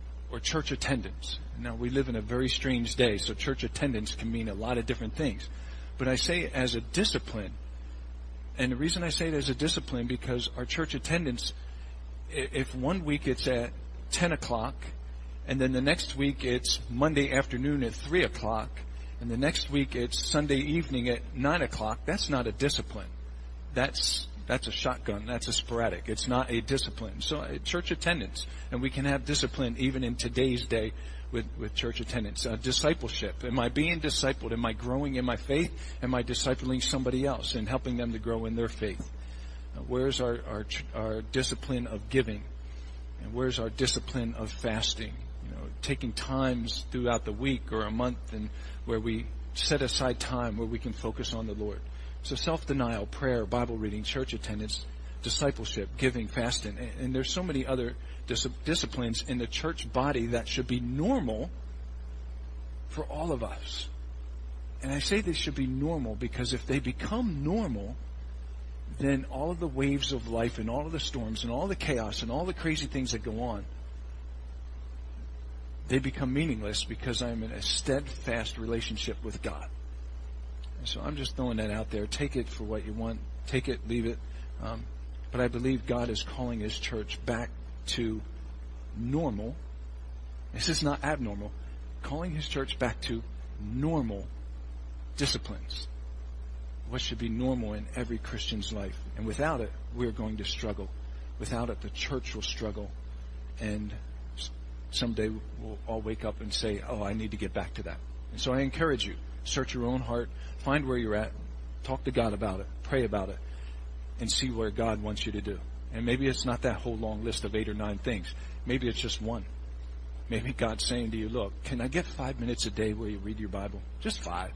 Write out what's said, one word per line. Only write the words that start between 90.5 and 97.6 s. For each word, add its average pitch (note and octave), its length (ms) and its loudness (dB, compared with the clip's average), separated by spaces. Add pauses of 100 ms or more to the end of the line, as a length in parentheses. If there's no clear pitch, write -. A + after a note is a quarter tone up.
This A2+ 140 2
is D#3+ 140 4
not C#3+ 220 2
abnormal. G#2+ 480 0 (500)
Calling D#3+ 320 -2
his D3+ 140 -2
church C3+ 300 0
back A#2 240 2
to A2+ 200 -2 (380)
normal A2+ 640 2 (920)
disciplines. - 720 0 (1000)
What B2 140 0
should A2+ 160 -2
be A#2 100 0
normal A#2 460 2